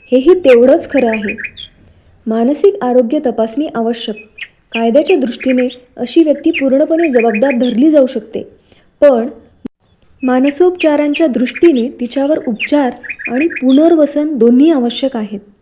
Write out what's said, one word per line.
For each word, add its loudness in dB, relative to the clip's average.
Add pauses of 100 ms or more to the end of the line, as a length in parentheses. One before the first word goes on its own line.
(120)
हेही 4
तेवढंच 4
खरं 0
आहे. -6 (880)
मानसिक 0
आरोग्य 0
तपासणी -4
आवश्यक. -6 (560)
कायद्याच्या 0
दृष्टीने -4 (100)
अशी 0
व्यक्ती 0
पूर्णपणे 0
जबाबदार 0
धरली 0
जाऊ 4
शकते, -10 (580)
पण 4 (960)
मानसोपचारांच्या 0
दृष्टीने 0 (120)
तिच्यावर -2 (100)
उपचार -2 (420)
आणि -2
पुनर्वसन 0
दोन्ही 4
आवश्यक -2
आहेत. -8 (220)